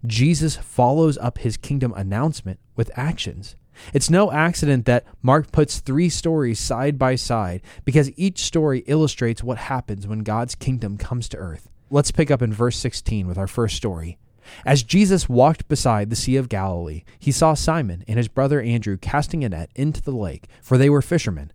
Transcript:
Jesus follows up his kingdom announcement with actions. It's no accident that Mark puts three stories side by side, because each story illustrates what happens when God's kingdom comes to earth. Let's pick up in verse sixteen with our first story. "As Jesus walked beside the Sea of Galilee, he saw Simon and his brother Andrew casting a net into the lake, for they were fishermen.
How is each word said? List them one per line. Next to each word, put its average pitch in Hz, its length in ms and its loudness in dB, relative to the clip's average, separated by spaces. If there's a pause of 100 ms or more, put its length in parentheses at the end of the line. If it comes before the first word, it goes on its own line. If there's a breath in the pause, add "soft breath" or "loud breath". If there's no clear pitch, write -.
Jesus 143 500 2
follows 139 600 2
up - 220 -4
his 117 180 -2
kingdom 131 400 -2
announcement 127 640 -4 (160)
with 113 180 -2
actions. - 600 -6 (360 loud breath)
It's 143 180 2
no 185 200 4
accident 147 540 2
that 120 200 2 (180 soft breath)
Mark 147 280 2
puts - 280 2
three 156 300 0
stories 151 500 0
side 135 400 -2
by 131 160 2
side, 101 460 -2 (220 loud breath)
because 139 320 4
each 185 280 -2
story 151 420 0
illustrates 135 580 0
what 120 140 -4
happens 107 480 -6
when 107 140 -6
God's 110 340 -4
kingdom 113 440 -4
comes 120 320 -6
to - 80 -12
earth. 82 300 -12 (220)
Let's 139 220 2
pick 151 180 2
up 127 140 2
in 110 100 0
verse 117 240 0
sixteen 110 500 -4
with 87 120 -4
our 95 80 -2
first 113 280 -2
story. 87 440 -6 (460 loud breath)
"As 135 180 4
Jesus 190 440 4
walked 127 400 4
beside 110 420 0
the 113 60 -2
Sea 127 200 0
of 131 140 0
Galilee, 90 540 -4 (140)
he - 140 -2
saw 160 240 4
Simon 123 520 -2
and 107 100 -2
his 117 100 0
brother 139 340 0
Andrew 110 360 -2
casting 147 460 -2
a 113 60 -2
net 82 240 -8
into 151 280 -2
the 143 100 -4
lake, 101 360 -6 (140 soft breath)
for 127 160 2
they 135 120 8
were 143 120 6
fishermen. 85 540 -2